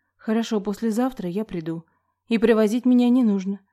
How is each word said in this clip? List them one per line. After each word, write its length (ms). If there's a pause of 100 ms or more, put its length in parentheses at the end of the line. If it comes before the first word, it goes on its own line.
(180)
"Хорошо, 420
послезавтра 720
я 160
приду. 400 (420)
И 100
привозить 480
меня 240
не 140
нужно. 380 (120)